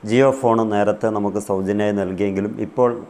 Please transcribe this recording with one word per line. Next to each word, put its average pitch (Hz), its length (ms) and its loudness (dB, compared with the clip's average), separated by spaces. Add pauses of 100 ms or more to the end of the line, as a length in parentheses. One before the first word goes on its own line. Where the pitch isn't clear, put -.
(100)
Jio 131 200 6
ഫോൺ 113 400 2
നേരത്തെ 104 460 0
നമുക്ക് 101 320 -2
സൗജന്യമായി 101 440 0
നൽകിയെങ്കിലും 98 600 -2 (120)
ഇപ്പോൾ 123 240 2 (200)